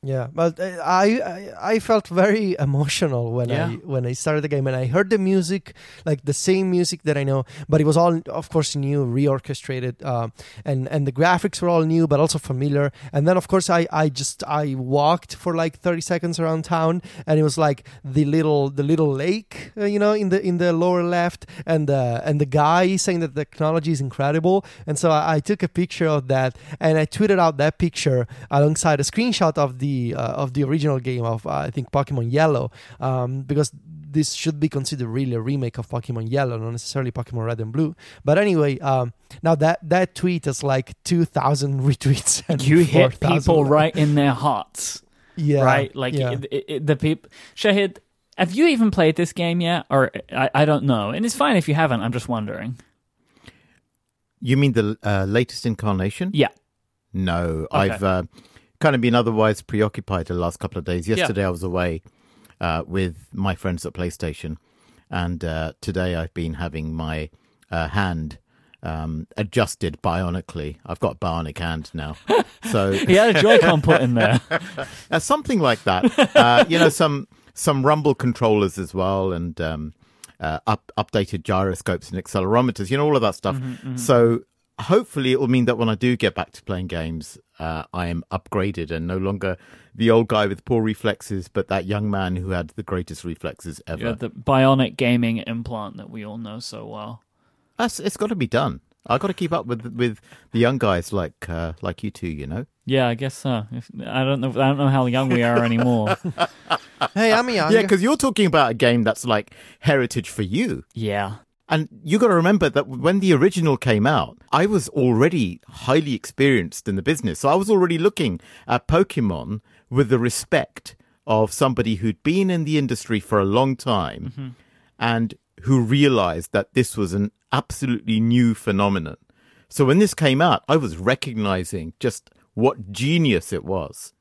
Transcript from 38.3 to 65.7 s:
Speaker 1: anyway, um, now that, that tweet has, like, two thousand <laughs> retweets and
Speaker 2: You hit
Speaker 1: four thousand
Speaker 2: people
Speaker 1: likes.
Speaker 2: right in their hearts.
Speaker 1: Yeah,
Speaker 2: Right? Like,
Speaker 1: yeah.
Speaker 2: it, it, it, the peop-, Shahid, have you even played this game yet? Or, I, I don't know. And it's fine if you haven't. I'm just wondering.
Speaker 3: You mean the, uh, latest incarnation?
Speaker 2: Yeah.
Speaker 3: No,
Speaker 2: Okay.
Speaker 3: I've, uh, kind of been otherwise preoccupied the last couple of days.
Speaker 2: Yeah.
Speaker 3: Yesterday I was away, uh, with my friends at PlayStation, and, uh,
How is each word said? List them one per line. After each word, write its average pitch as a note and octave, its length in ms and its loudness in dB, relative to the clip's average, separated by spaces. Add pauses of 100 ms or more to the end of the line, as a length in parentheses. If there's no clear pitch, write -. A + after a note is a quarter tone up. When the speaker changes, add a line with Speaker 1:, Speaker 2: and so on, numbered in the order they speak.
Speaker 1:
anyway, D#3+ 440 2
um, C3 340 -2 (280)
now E3 120 4
that, D#3+ 240 2 (100)
that F3+ 260 2
tweet F3+ 300 -2
has, C#3 180 -4
like, C3+ 300 -2 (120)
two E3+ 200 2
thousand C#3 560 0
<laughs> C3 80 2
retweets - 600 0
and D3 120 0
Speaker 2:
You D3+ 180 6
hit D#3 200 4
Speaker 1:
four C3 120 6
thousand C#3 280 0
Speaker 2:
people D#3+ 220 4
Speaker 1:
likes. C3+ 80 2
Speaker 2:
right D3+ 260 4
in D3 180 2
their C#3+ 180 4
hearts. - 720 -4 (340)
Speaker 1:
Yeah, D3 260 2
Speaker 2:
Right? C3+ 340 4
Like, C3 160 -4
Speaker 1:
yeah. C3 200 -2
Speaker 2:
it, B2 180 -6
it, C3+ 180 -4
it, D3+ 180 -6
the D3+ 80 4
peop-, D3+ 320 -2 (300)
Shahid, G3 400 2 (400)
have F3+ 160 0
you C#4 160 4
even A3+ 220 4
played D#3+ 260 4
this F3 160 -2
game E3+ 300 -2
yet? E3+ 260 -2
Or, C3+ 220 2 (200)
I, - 240 -2
I D3 120 4
don't D3 180 2
know. A2 260 2
And E3 140 -2
it's A#3 100 -2
fine C#4+ 220 2
if E3+ 100 2
you D3 80 2
haven't. C#3 280 2
I'm A#2 100 -2
just A#2+ 160 -6
wondering. A#2 480 -6 (1600)
Speaker 3:
You B2 180 2
mean C#3 140 4
the, A2 300 0
uh, G2+ 220 0
latest A2 400 -2
incarnation? G#2+ 680 -2
Speaker 2:
Yeah. C#3+ 140 2 (680)
Speaker 3:
No, E2+ 580 -2
Speaker 2:
Okay. G2 180 2
Speaker 3:
I've, G2+ 140 -4
uh, F#2 200 0 (560)
kind D3+ 140 4
of B2+ 60 2
been A#2+ 160 2
otherwise A2 440 2
preoccupied G2+ 640 -2
the - 80 -6
last F2 240 -4
couple - 200 -8
of D#2+ 60 -8
days. F2 240 -4
Speaker 2:
Yeah. A2 80 0
Speaker 3:
Yesterday A2 280 -2
I F#2+ 60 0
was F2 140 -8
away, F2+ 360 -4 (600)
uh, E2+ 260 -2
with F2+ 300 -4 (160)
my F#2+ 240 -2
friends F2+ 280 -6
at E2+ 80 -8
PlayStation, D#2+ 640 -8 (540)
and, F2 340 -4
uh, D#2+ 360 -4